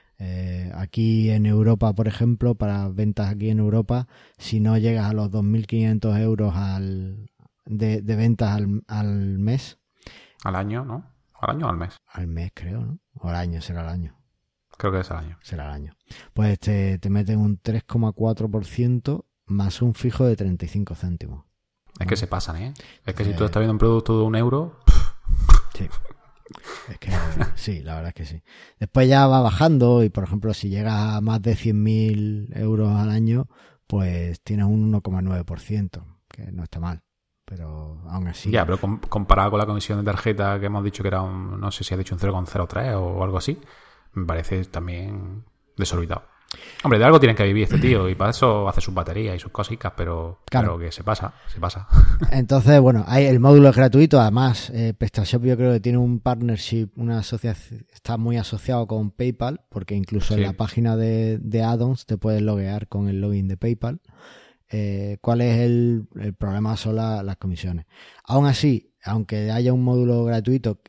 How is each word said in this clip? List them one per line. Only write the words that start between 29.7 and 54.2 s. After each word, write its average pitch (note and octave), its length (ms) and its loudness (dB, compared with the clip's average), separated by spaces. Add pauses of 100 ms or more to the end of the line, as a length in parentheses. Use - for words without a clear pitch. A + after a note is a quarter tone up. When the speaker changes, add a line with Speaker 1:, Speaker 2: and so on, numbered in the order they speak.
Speaker 1:
y, G#2+ 60 4
por G2 140 -6
ejemplo, G2+ 300 -4
si G2+ 160 -8
llegas G#2+ 460 -2
a G#2 60 -4
más A2 200 -2
de A2 140 0
cien G#2 260 0
mil G#2+ 760 0
euros G#2+ 400 0
al G#2 140 0
año, A2+ 380 0 (400)
pues F2 540 -4
tienes G#2 260 -2
un G#2+ 160 2
uno G#2+ 180 0
coma F#2 220 -4
nueve F#2 220 -2
por D#2+ 140 -10
ciento, F#2 460 -8 (240)
que - 220 -16
no F2 120 -10
está D#2+ 160 -12
mal, E2 220 -8 (440)
pero D#2 600 -14
aún F2+ 200 -6
así F#2 240 -8
Speaker 2:
Ya, G#2 140 2
pero F2+ 140 -2
com-, G2+ 200 -6
comparado G2+ 520 2
con G#2 80 0
la G#2 60 0
comisión G#2 340 -4
de G2+ 60 -4
tarjeta G2+ 540 -2
que G2+ 80 -4
hemos G2+ 160 -4
dicho G2+ 200 -6
que G2 60 -2
era F#2+ 120 -2
un, F#2+ 380 -8
no G2+ 120 -6
sé - 120 -8
si - 120 -8
has - 20 -2
dicho F#2+ 160 -6
un E2+ 60 -6
cero G2+ 140 0
coma F2+ 140 -4
cero F2+ 220 -4
tres B2 260 -4
o F#2 280 -4
algo F#2 140 -2
así, C#3+ 200 -4 (560)
me F#2 120 -6
parece E2 400 -4
también F#2 800 -10 (320)
desorbitado. F2 480 -4 (600)
Hombre, A2+ 160 4
de A#2 60 4
algo D3+ 140 8
tiene A#2+ 140 6
que A2 120 0
vivir G#2 180 2
este - 160 2
tío A2+ 280 2
y F#2 60 -2
para G2 160 -2
eso G#2 400 0
hace - 100 2
sus G2 140 -2
baterías F#2 420 -4
y F2 40 -8
sus - 120 -16
cositas, G2+ 460 -8
pero, E2+ 480 -6
Speaker 1:
Claro. G#2+ 320 0
Speaker 2:
pero - 80 -8
que D#2+ 60 -10
se - 120 -12
pasa, G#2 300 -4 (140)
se - 120 -6
pasa. - 280 -6 (220)
Speaker 1:
<laughs> - 220 6
Entonces, C3+ 480 8
bueno, B2 280 6
hay, C#3 180 4
el B2+ 140 6
módulo C#3+ 300 12
es B2+ 60 6
gratuito. C3 460 6